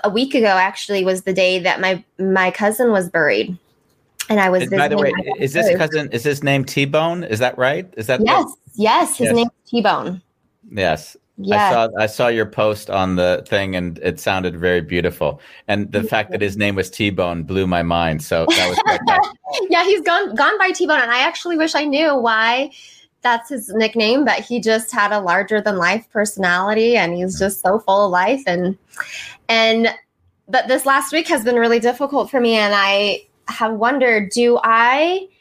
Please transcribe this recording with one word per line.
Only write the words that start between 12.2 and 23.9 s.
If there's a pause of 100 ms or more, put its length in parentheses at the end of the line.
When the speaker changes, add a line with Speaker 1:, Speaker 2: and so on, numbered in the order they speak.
Speaker 2:
your
post
on
the
thing,
and
it
sounded
very
beautiful. (280)
And
the
Speaker 1:
Thank
Speaker 2:
fact
that
Speaker 1:
you.
Speaker 2:
his
name
was
T-Bone
blew
my
mind.
So
that
was
fantastic. (100)
Speaker 1:
<laughs>
Yeah,
he's
gone,
gone
by
T-Bone,
and
I
actually
wish
I
knew
why (520)
that's
his
nickname,